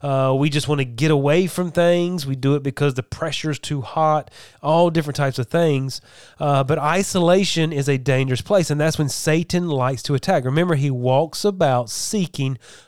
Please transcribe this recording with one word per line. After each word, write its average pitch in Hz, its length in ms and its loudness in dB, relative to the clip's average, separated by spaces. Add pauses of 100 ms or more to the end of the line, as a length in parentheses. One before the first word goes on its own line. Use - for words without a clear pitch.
uh, 135 340 0
we 143 140 2
just 143 160 -2
wanna 143 160 0
get 123 260 -2
away 151 380 2
from 180 240 -4
things. 175 560 0
We 135 80 -2
do 135 180 0
it 143 80 0
because 139 320 -2
the 123 80 -4
pressure's 151 560 -4
too 143 240 -6
hot, 156 480 0 (320)
all 165 300 2
different 147 260 -2
types 139 220 -2
of 120 80 -4
things. 143 520 0 (400)
Uh, 143 240 2
but 143 140 0
isolation 170 960 2
is 139 160 -2
a 139 80 2
dangerous 131 440 0
place, 196 280 2
and 147 100 0
that's 156 200 0
when 147 100 0
Satan 170 580 0
likes 131 360 -2
to 143 100 -2
attack. 143 320 0
Remember, 160 300 2
he 139 160 0
walks 131 520 0
about 143 460 0
seeking 139 680 -4 (280)